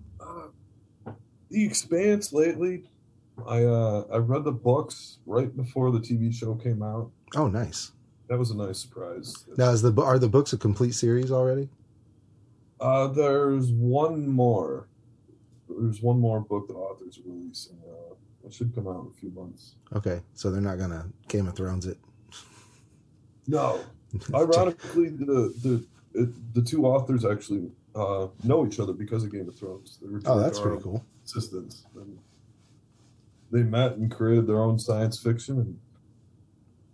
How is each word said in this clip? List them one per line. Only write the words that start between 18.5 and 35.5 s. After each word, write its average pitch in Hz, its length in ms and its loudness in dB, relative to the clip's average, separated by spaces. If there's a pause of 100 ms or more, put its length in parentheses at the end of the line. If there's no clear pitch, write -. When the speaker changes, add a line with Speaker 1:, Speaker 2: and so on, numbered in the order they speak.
Speaker 1:
should 120 220 -4
come 104 120 -6
out 90 140 -8
in - 60 -12
a - 120 -20
few 92 120 -12
months. - 440 -18 (200)
Speaker 2:
Okay, 92 260 -2 (120)
so - 180 -2
they're 98 100 0
not 98 160 -2
gonna 87 300 -6 (200)
Game 98 200 0
of 92 80 -6
Thrones 92 300 -4
it? 92 120 -8 (1500)
Speaker 1:
No. 139 320 0 (280)
Speaker 2:
<laughs> - 260 -8
Speaker 1:
Ironically, 165 760 2
the, 139 520 0
the, 123 240 0 (280)
it, 117 400 -2
the 120 80 4
two 135 240 2
authors 131 400 2
actually, 101 440 -2 (260)
uh, 98 320 -2 (160)
know 131 240 4
each 104 120 -6
other 98 140 -2
because 107 300 -4
of 104 80 -6
Game 98 160 -8
of 90 80 -14
Thrones. 95 460 -14
They 98 80 -14
were 104 160 -8
Speaker 2:
Oh, 131 120 4
that's 123 200 2
Speaker 1:
George - 240 -2
Speaker 2:
pretty 98 60 -10
Speaker 1:
R 90 60 -6
R 110 60 -4
Speaker 2:
cool. - 60 -10 (200)
Speaker 1:
assistants. - 600 -10 (100)
And 98 240 -18 (1300)
they 120 120 4
met 120 300 2
and 110 180 -2
created 113 360 4
their 107 120 4
own 113 180 4
science 110 400 0
fiction. 117 420 -2